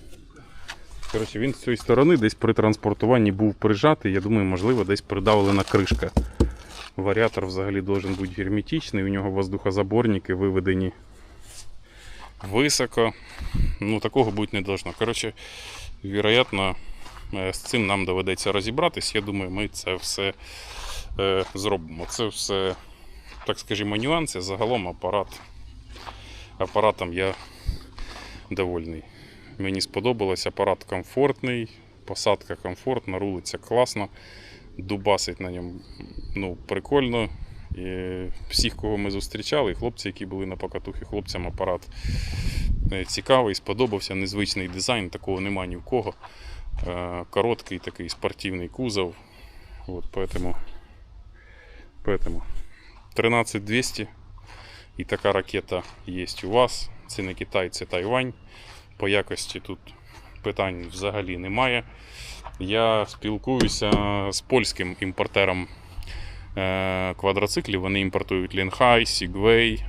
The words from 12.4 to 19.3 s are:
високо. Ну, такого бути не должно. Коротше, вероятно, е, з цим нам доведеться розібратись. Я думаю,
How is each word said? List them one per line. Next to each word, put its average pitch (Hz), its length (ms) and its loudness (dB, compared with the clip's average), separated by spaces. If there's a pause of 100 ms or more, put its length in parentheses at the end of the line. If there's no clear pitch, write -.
високо. 117 600 4 (640)
Ну, 104 200 2
такого 113 320 4
бути 104 260 0
не 95 60 0
должно. 95 360 -2
Коротше, 113 340 -2 (720)
вероятно, 101 720 4 (580)
е, 92 200 -2
з - 40 -6
цим 113 300 0
нам 98 180 2
доведеться 92 460 0
розібратись. 113 640 0
Я 110 60 2
думаю, 98 300 -2